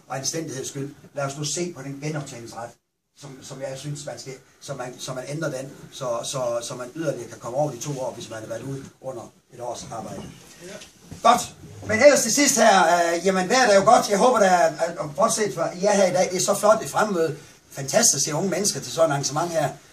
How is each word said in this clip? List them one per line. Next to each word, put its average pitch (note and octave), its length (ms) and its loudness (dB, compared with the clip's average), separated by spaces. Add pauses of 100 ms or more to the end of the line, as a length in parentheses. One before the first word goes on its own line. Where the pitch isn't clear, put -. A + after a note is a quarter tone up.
og C#3 80 -8
anstændigheds D3 520 -6
skyld, C#3+ 260 -10 (200)
lad C#3 100 -4
os C3+ 140 -6
nu D3 60 -6
se F3 280 -4
på C3+ 100 -16
den C#3 200 -10
genoptjeningsret, B2+ 680 -10 (500)
som, C3+ 220 -18
som - 180 -14
jeg C3+ 180 -8
synes, D3 280 -10
man - 120 -10
skal, C3+ 140 -14 (280)
så C#3 140 -12
man, B2 240 -10
så C3 160 -10
man B2+ 140 -8
ændrer D#3 220 -4
den, C3 200 -8 (220)
så, B2+ 160 -8 (160)
så, A#2+ 380 -2
så B2+ 120 -10
man B2 120 -10 (100)
yderligere A#2+ 320 -4
kan - 100 -16
komme A#2+ 200 -6
over D3 120 0
de A#2 80 -12
to C#3 220 -6
år, A#2+ 140 -4
hvis A#2 160 -14
man A2 80 -10
har G#2+ 80 -12
været A2+ 160 -8
ude C3+ 220 -10 (160)
under A#2+ 320 -12 (220)
et A#2+ 60 -18
års A#2+ 320 -8
arbejde. G#2+ 300 -10 (1000)
Godt, A#3 320 4 (320)
men G#3+ 140 0
ellers C#4 220 8
til A3+ 100 0
sidst C#4 240 4
her, F#3 280 8
øh, E3+ 420 2
jamen F#3 220 2
vejret A#3+ 240 4
er G3 40 8
jo F#3+ 80 6
godt, A3 260 6
jeg G3 80 2
håber, A3 200 6
der G3+ 80 6
er, E3+ 300 4
at, E3+ 200 -4 (200)
bortset G#3+ 380 0
fra - 160 -2 (120)
jer G3+ 100 4
her F#3+ 140 6
i F3 60 2
dag, F3+ 180 2
det F#3 60 -4
er F3+ 40 -2
så G3+ 140 0
flot G#3+ 280 4
et C#3+ 60 -8
fremmøde, E3+ 480 0 (340)
fantastisk D3+ 440 2
at C3+ 80 -2
se D3+ 120 -2
unge F3+ 160 0
mennesker D#3 300 -2
til - 120 -10
sådan D#3+ 180 2
et - 20 0
arrangement D#3 380 -2
her. D3+ 180 0 (240)